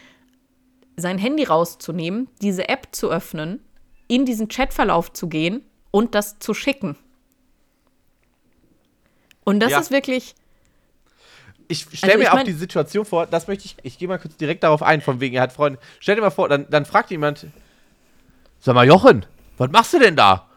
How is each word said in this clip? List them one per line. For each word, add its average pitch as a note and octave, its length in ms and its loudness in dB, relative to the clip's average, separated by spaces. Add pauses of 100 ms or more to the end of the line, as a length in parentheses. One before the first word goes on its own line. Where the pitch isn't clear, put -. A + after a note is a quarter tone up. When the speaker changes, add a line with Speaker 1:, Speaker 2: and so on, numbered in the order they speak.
(960)
Speaker 1:
sein F3+ 220 -6
Handy C#4 240 -2
rauszunehmen, E3+ 840 -4 (120)
diese G3 280 -4
App - 240 -6
zu - 180 -6
öffnen, E3 500 -8 (460)
in B3 200 0
diesen A3 220 -4
Chatverlauf G#3+ 640 -2
zu - 160 -10
gehen E3 360 -4 (260)
und A3+ 240 -2
das - 240 -4
zu - 160 -6
schicken. G3+ 420 -6 (2500)
Und G3+ 180 0
das A3+ 120 2
Speaker 2:
Ja. C#4+ 80 2
Speaker 1:
ist D4+ 100 -8
wirklich C4 460 -4 (1300)
Speaker 2:
Ich D#3+ 280 -8
stell F#3+ 160 0
Speaker 1:
Also G#3+ 80 6
Speaker 2:
mir F#3 60 4
Speaker 1:
ich E3 60 4
Speaker 2:
auch F3+ 40 6
Speaker 1:
mein C4 120 0
Speaker 2:
die G3 60 -6
Situation F3 540 -4
vor, E3+ 200 -2
das E3 220 -4
möchte G3 160 -8
ich, - 180 -20
ich - 160 -16
geh F3 80 -10
mal F3+ 120 -6
kurz - 180 -16
direkt D#3+ 260 -6
darauf D#3 200 2
ein, D#3 180 2
von C3+ 180 -2
wegen, B2+ 160 -4
er B2+ 80 2
hat B2+ 100 -2
Freunde. C#3+ 260 -2 (200)
Stell - 160 0
dir A3 80 -2
mal G3 80 2
vor, - 180 -2
dann, C#3+ 200 0
dann D3 160 0
fragt - 260 -2
jemand, D3+ 360 -4 (1160)
"Sag C3 140 0
mal, B2 120 8
Jochen, E3+ 380 6 (320)
was B2+ 140 -2
machst A3 240 2
du - 40 4
denn G#3+ 160 6
da?" G2+ 320 4 (100)